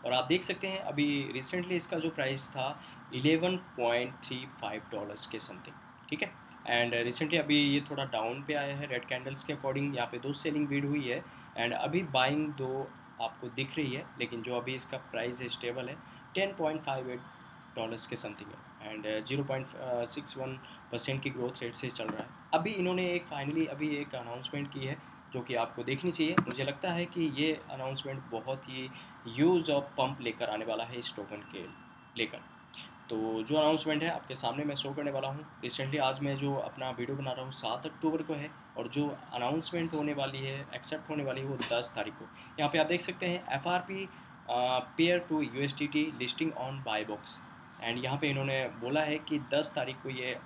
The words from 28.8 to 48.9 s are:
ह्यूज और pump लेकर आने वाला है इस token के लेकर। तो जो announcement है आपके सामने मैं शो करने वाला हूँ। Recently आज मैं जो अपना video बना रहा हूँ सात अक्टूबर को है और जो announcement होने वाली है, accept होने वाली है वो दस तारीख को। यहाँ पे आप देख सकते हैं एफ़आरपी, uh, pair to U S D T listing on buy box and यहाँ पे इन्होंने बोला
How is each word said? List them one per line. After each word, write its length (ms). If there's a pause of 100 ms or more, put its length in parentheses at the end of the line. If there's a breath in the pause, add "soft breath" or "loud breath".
ह्यूज 420
और 100 (160)
pump 240
लेकर 300
आने 140
वाला 200
है 140
इस 180
token 260 (100)
के 100 (560)
लेकर। 200 (720 loud breath)
तो 320
जो 140
announcement 460
है 80
आपके 240
सामने 300
मैं 100
शो 180
करने 180
वाला 180
हूँ। 160 (200)
Recently 360
आज 200
मैं 160
जो 180
अपना 360
video 260
बना 160
रहा 100
हूँ 80
सात 360
अक्टूबर 360
को 120
है 160 (280)
और 100
जो 180 (260)
announcement 600
होने 200
वाली 240
है, 200 (160)
accept 360
होने 140
वाली 160
है 60
वो 100 (160)
दस 240
तारीख 180
को। 140 (300 loud breath)
यहाँ 120
पे 80
आप 80
देख 140
सकते 260
हैं 180 (100)
एफ़आरपी, 540 (420 loud breath)
uh, 300 (180)
pair 300
to 140 (120)
U 140
S 120
D 140
T 120 (160)
listing 420
on 240
buy 120 (100)
box 280 (400)
and 260
यहाँ 140
पे 120
इन्होंने 340 (160)
बोला 200